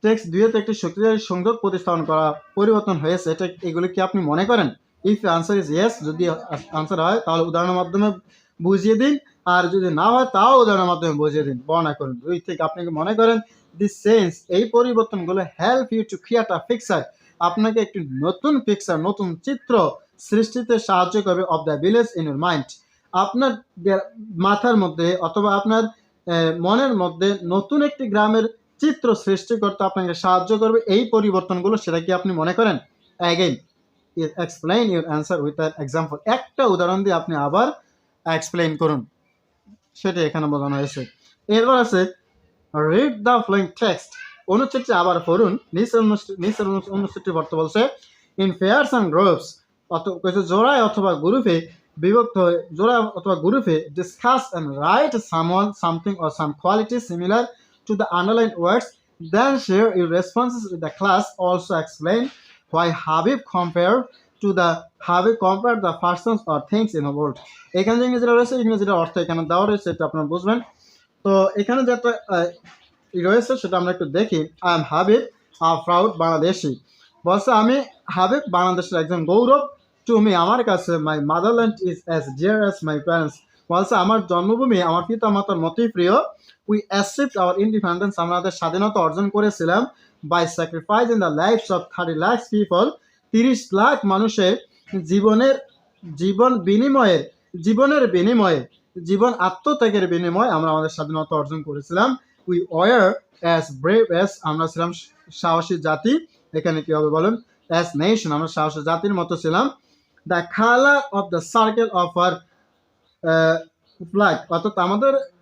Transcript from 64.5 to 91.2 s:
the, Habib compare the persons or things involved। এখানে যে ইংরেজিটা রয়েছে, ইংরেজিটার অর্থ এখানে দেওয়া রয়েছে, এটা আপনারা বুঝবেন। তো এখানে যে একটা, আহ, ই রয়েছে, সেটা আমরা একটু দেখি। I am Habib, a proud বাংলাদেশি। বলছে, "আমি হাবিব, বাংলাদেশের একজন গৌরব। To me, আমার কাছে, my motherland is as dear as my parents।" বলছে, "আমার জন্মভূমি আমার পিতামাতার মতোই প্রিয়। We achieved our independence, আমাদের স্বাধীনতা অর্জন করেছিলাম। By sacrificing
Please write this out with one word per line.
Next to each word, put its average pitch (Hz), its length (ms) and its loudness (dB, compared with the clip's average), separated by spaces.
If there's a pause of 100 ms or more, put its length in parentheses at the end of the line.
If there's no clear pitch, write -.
the, 175 160 2 (320)
Habib 180 400 2
compare 202 400 0
the 175 220 -2
persons 185 440 -2
or 151 120 -2 (160)
things 220 260 -2
involved। 143 360 -4 (380)
এখানে 220 240 0
যে 247 60 2
ইংরেজিটা 247 280 0
রয়েছে, 240 280 2
ইংরেজিটার 208 340 0
অর্থ 165 240 0
এখানে 165 260 -2
দেওয়া 175 220 2
রয়েছে, 202 240 -2
এটা 160 140 -4
আপনারা 156 220 -4
বুঝবেন। 185 340 -2 (640)
তো 196 320 4
এখানে 240 280 0
যে 240 80 2
একটা, 240 160 0
আহ, 196 360 -2 (720)
ই 175 80 -4
রয়েছে, 240 340 2
সেটা 185 200 -4
আমরা 180 140 0
একটু 180 140 -4
দেখি। 165 380 0
I 170 340 -2
am 160 60 0 (100)
Habib, 208 280 4 (420)
a 165 80 4 (160)
proud 175 300 2
বাংলাদেশি। 165 640 -2 (460)
বলছে, 196 260 2
"আমি 233 280 4 (300)
হাবিব, 185 400 0
বাংলাদেশের 180 500 0
একজন 160 240 -2
গৌরব। 247 440 4 (400)
To 226 100 4
me, 208 160 4
আমার 202 300 2
কাছে, 180 320 -2
my 156 220 -2
motherland 190 720 0
is 165 80 -8 (160)
as 139 280 -4
dear 214 220 2
as 196 120 -2 (120)
my 151 100 -4
parents।" 156 360 -2 (380)
বলছে, 190 220 0
"আমার 202 320 2
জন্মভূমি 196 560 0
আমার 170 240 0
পিতামাতার 202 500 0
মতোই 165 320 -2
প্রিয়। 180 240 0 (580)
We 214 80 2 (120)
achieved 202 500 -2
our 180 140 2 (100)
independence, 202 520 -2
আমাদের 175 340 -2
স্বাধীনতা 190 500 -2
অর্জন 170 280 -2
করেছিলাম। 208 580 0 (400)
By 170 180 2
sacrificing 170 760 0